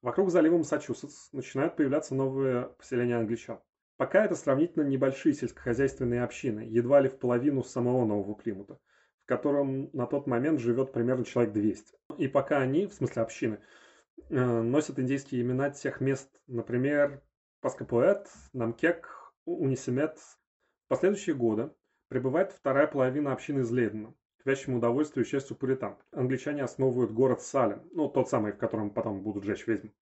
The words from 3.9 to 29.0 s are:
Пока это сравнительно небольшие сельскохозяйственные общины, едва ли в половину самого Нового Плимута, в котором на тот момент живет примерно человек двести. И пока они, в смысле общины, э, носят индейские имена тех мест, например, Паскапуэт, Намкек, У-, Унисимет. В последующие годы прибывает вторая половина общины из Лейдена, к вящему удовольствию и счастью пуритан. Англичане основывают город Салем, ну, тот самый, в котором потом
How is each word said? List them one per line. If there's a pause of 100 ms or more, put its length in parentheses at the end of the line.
Пока
это
сравнительно
небольшие
сельскохозяйственные
общины,
едва
ли
в
половину
самого
Нового
Плимута, (460)
в
котором
на
тот
момент
живет
примерно
человек
двести. (220)
И
пока
они,
в
смысле
общины, (680)
э,
носят
индейские
имена
тех
мест, (180)
например, (400)
Паскапуэт, (240)
Намкек, (380)
У-,
Унисимет.
В
последующие
годы (380)
прибывает
вторая
половина
общины
из
Лейдена, (300)
к
вящему
удовольствию
и
счастью
пуритан. (160)
Англичане
основывают
город
Салем,
ну,
тот
самый,
в
котором
потом